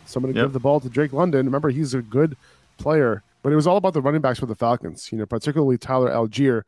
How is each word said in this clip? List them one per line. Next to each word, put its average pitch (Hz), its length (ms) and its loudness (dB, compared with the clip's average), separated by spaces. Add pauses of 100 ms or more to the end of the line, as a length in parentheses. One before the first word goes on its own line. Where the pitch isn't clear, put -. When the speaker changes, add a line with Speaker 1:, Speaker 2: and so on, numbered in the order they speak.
Speaker 1:
Someone 131 260 -4
to 113 40 -6
Speaker 2:
Yep. 117 100 2
Speaker 1:
give 139 80 -4
the 135 40 -4
ball 143 220 2
to 127 80 -6
Drake 131 240 -2
London. 139 340 2
Remember, 143 240 0
he's 135 240 -2
a 127 80 -2
good 131 340 0 (420)
player. 139 440 0 (220)
But 143 80 0
it - 20 4
was 151 140 4
all 180 80 4
about 190 180 0
the 147 80 0
running 147 180 0
backs 127 200 0
for 131 60 -4
the 110 100 -6
Falcons, - 560 -2
you 113 60 -6
know, 107 60 -4
particularly 131 540 0
Tyler 131 320 0
Allgeier, 117 580 0